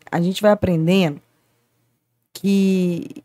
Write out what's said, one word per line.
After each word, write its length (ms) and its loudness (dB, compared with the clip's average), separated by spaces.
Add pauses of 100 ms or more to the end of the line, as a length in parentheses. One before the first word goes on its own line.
A 120 -2
gente 220 -4
vai 80 4
aprendendo 680 0 (1120)
que, 800 0 (160)